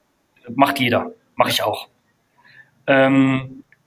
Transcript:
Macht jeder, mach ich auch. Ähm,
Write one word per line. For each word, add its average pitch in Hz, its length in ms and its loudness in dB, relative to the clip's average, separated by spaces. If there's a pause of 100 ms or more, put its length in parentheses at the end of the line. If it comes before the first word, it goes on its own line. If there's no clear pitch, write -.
(540)
Macht 139 240 2
jeder, 120 340 0 (220)
mach - 140 0
ich - 140 -2
auch. 104 260 -6 (1000)
Ähm, 135 760 2 (220)